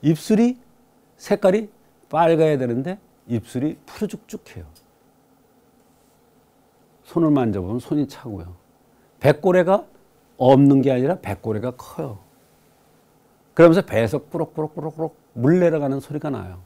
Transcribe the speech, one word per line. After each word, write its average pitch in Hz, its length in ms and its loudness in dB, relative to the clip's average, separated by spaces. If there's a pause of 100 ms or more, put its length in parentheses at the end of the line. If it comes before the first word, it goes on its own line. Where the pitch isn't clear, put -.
입술이 214 560 0 (580)
색깔이 202 540 -2 (380)
빨가야 156 500 2
되는데 131 400 -4 (300)
입술이 123 580 -6
푸르죽죽해요. - 800 -12 (2500)
손을 165 260 0
만져보면 113 480 -2
손이 147 300 -4
차고요. 90 480 -16 (640)
백고래가 180 640 2 (540)
없는 139 440 6
게 135 80 0
아니라 135 300 -2
백고래가 110 520 -8
커요. 123 460 -14 (1400)
그러면서 170 280 6
배에서 113 360 -2
꾸럭꾸럭꾸럭꾸럭 156 960 -10 (200)
물 147 260 2
내려가는 147 400 0
소리가 147 300 -10
나요. 92 360 -12